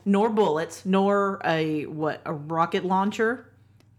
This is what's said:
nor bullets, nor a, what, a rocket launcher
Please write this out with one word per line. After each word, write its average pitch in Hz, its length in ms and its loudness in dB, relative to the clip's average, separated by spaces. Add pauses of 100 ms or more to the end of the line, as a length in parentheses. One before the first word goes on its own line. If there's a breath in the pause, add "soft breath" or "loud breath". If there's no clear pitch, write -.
nor 202 240 4
bullets, 170 580 0
nor 196 580 2
a, 156 400 0
what, 151 400 -4
a 160 80 -6
rocket 165 500 -2
launcher 208 640 0 (520)